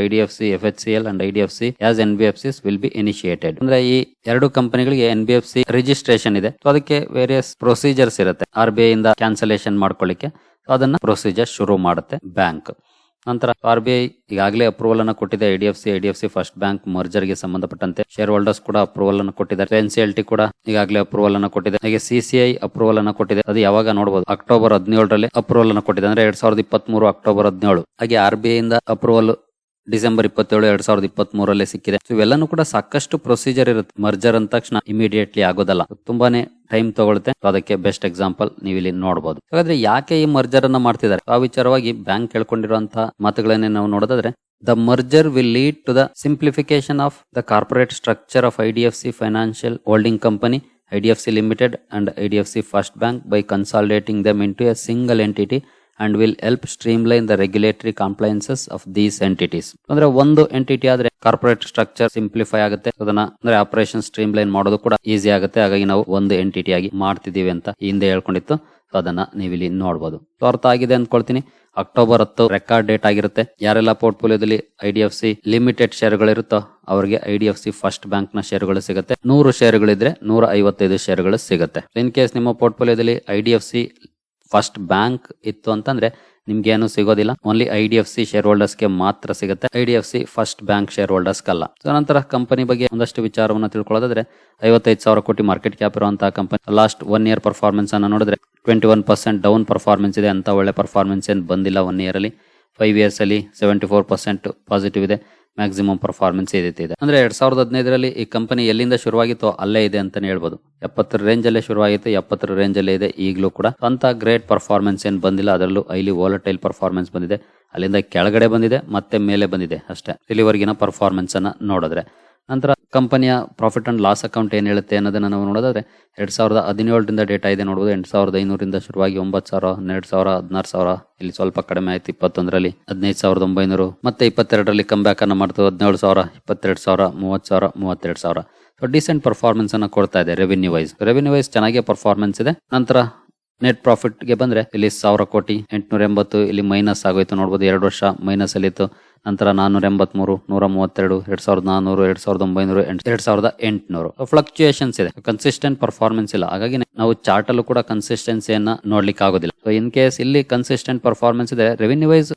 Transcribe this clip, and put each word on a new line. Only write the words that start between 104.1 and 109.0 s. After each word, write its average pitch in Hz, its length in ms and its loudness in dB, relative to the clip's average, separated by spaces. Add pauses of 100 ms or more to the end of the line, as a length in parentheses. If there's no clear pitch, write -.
ಪಾಸಿಟಿವ್ 98 380 -2
ಇದೆ, 104 340 -4 (200)
ಮ್ಯಾಕ್ಸಿಮಮ್ 98 400 -2
ಪರ್ಫಾರ್ಮೆನ್ಸ್ 92 560 -2
ಈ 95 60 0
ರೀತಿ 87 220 -6
ಇದೆ. 80 200 -8
ಅಂದ್ರೆ 143 160 2
ಎರಡ್ 120 140 4
ಸಾವಿರದ 131 260 0
ಹದಿನೈದರಲ್ಲಿ 127 500 0
ಈ 120 160 -6
ಕಂಪನಿ 117 420 -2
ಎಲ್ಲಿಂದ 117 260 2
ಶುರುವಾಗಿತ್ತೋ 117 580 0